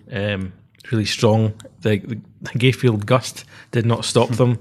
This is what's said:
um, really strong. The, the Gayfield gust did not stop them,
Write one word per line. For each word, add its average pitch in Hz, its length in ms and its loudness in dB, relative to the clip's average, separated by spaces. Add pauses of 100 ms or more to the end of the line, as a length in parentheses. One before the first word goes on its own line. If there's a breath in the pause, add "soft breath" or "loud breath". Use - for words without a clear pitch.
(120)
um, 98 400 -6 (380)
really 110 140 0
strong. 110 500 2 (280)
The, 107 160 2
the 113 180 -10 (420)
Gayfield 117 480 2
gust - 380 0 (260 loud breath)
did 117 160 0
not 117 180 0
stop 117 260 2
them, 120 300 2